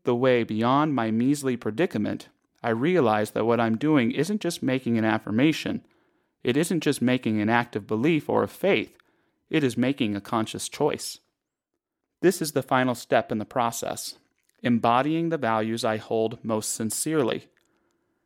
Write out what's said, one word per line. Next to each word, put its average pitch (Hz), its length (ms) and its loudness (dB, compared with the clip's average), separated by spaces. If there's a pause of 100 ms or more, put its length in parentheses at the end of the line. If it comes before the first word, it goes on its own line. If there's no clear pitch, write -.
the 123 100 2
way 123 280 4
beyond 123 520 0
my 113 160 -2
measly 131 440 0
predicament, 110 720 -4 (340)
I 117 60 -2
realize 113 600 2
that 110 140 -2
what 117 140 4
I'm 113 180 2
doing 139 320 2
isn't 180 320 -2
just 170 220 -4
making 127 340 0
an 110 80 2
affirmation, 110 800 0 (580)
it 123 140 2
isn't 170 240 0
just 147 200 0
making 120 380 2
an 107 100 0
act 117 260 2
of 104 120 -6
belief 131 420 0
or 110 140 4
of 101 80 -4
faith. 170 460 0 (520)
It 156 140 2
is 120 140 0
making 123 380 0
a 101 60 -6
conscious 110 480 -4
choice. - 500 -4 (1000)
This 180 200 2
is 151 100 -4
the 135 120 -2
final 127 320 2
step - 360 0
in 120 60 -2
the 104 80 -6
process, - 720 -6 (480)
embodying 131 680 2
the 160 80 -2
values 113 460 -2
I 110 140 0
hold 110 460 -2
most 107 300 -4
sincerely. 127 760 -2 (800)